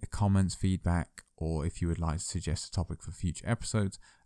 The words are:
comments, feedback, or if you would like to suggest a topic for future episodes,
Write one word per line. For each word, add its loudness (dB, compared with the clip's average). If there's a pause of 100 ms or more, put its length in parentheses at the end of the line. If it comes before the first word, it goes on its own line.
(120)
comments, 4
feedback, 0 (120)
or 0
if -4
you 2
would 0
like 0
to -6
suggest -4
a -16
topic -4
for -12
future -4
episodes, 0 (280)